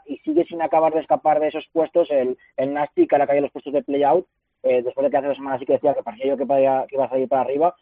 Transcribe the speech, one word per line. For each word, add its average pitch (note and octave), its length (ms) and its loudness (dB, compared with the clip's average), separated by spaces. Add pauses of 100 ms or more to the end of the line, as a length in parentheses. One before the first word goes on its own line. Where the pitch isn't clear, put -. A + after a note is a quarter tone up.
y - 140 -12
sigue - 260 0
sin E3 160 -10
acabar D#3+ 320 2
de D#3+ 80 0
escapar D3+ 400 0
de D3+ 80 0
esos D3 240 -8
puestos E3 360 0
el, B2+ 280 0 (180)
el C3+ 180 -4
Nastic, D3 360 0
que - 60 4
ahora C#3+ 120 4
cayó C#3+ 120 2
en C#3+ 40 2
los C3 80 -4
puestos C3+ 220 -10
de C#3 100 0
play-out, C#3+ 420 0 (380)
eh, B2+ 200 2
después B2+ 200 -4
de C#3+ 60 2
que C#3+ 80 0
hace C#3+ 100 -4
dos C#3 100 -2
semanas C3+ 220 -6
sí C3+ 60 -16
que D3 80 0
decía C#3 200 2
que - 100 -6
parecía A#2+ 240 -8
yo C3+ 100 0
que C3 80 -4
podía, C3+ 420 2
que - 80 -12
iba C3+ 100 0
a A#2 40 -4
salir C3 180 -2
para C3 140 0
arriba, C#3 400 0